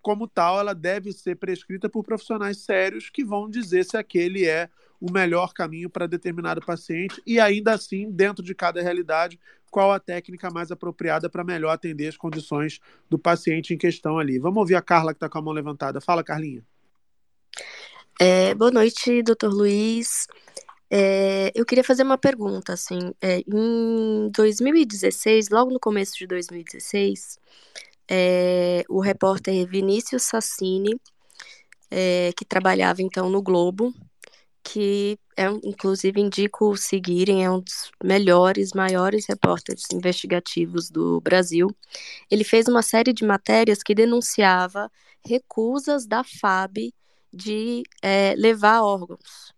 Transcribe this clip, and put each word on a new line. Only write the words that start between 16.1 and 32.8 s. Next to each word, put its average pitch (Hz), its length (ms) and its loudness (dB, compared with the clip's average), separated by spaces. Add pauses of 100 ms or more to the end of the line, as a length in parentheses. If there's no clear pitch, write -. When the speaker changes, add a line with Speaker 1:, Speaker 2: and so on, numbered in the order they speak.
Speaker 1:
Carlinha. 151 420 -8 (1600)
Speaker 2:
É, 185 340 4
boa 226 160 4
noite, 240 540 2
doutor 220 280 2
Luiz. 208 760 0 (600)
É, 196 680 2
eu 233 100 0
queria 247 160 4
fazer 254 220 4
uma 269 120 2
pergunta, 208 580 -2
assim, 180 460 -8
é, 185 200 0
em 220 880 0
dois 214 300 2
mil 277 160 2
e 320 80 6
dezesseis, 208 680 2
logo 247 220 4
no 254 80 -4
começo 202 360 -2
de - 80 -12
dois 180 260 -6
mil 175 100 -12
e 170 40 -16
dezesseis, - 720 -4 (720)
é, 180 800 2
o 190 120 0
repórter 190 680 0
Vinícius 196 560 0
Sassini, 202 720 -2 (960)
é, 180 460 0
que - 80 -12
trabalhava, 185 580 2